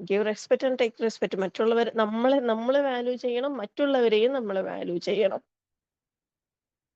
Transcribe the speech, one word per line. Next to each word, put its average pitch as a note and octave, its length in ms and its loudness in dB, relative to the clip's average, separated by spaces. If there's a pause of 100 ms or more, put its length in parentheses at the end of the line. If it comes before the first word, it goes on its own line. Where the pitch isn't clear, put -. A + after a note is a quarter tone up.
give G3 220 0
respect G#3+ 400 0
and C4 160 0
take A#3 200 0
respect. A3 380 -2
മറ്റുള്ളവരെ, A3 580 0
നമ്മളെ, A3+ 460 2
നമ്മളെ A#3+ 400 0
വാല്യൂ B3 340 -2
ചെയ്യണം, B3 420 -2
മറ്റുള്ളവരെയും B3 760 2
നമ്മളെ G3+ 300 -2
വാല്യൂ F#3 360 -4
ചെയ്യണം. F#3+ 420 0 (1600)